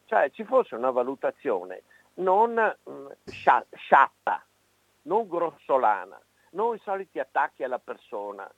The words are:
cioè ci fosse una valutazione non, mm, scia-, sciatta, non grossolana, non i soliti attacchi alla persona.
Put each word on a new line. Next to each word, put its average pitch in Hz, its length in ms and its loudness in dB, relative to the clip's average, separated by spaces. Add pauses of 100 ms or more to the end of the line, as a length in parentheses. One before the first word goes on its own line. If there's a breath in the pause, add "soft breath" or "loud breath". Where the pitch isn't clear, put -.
cioè 185 260 2
ci - 140 -14
fosse 240 300 0
una 123 160 0
valutazione 123 920 -4 (320 soft breath)
non, 196 380 2
mm, 143 540 -4 (180)
scia-, - 460 2
sciatta, - 720 2 (600)
non 202 240 -2
grossolana, 131 920 -2 (320 soft breath)
non 220 240 -2
i - 80 -14
soliti 196 360 -6
attacchi 143 440 -4
alla 127 160 -4
persona. 101 800 -12